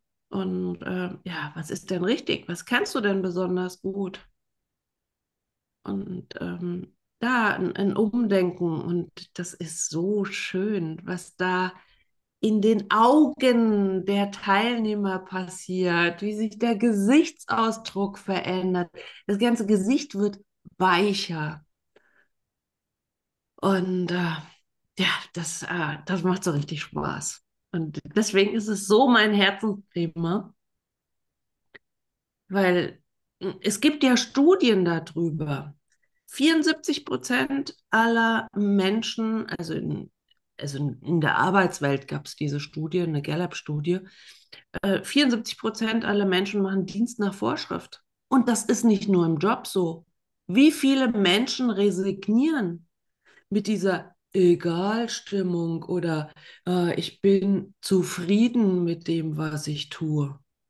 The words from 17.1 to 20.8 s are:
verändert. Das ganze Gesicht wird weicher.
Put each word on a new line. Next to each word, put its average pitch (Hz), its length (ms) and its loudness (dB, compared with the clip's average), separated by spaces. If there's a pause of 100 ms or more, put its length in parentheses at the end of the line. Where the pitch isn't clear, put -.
verändert. 185 720 -2 (360)
Das 202 120 0
ganze 233 280 0
Gesicht 208 480 0
wird 202 260 -2 (380)
weicher. 180 840 0 (1900)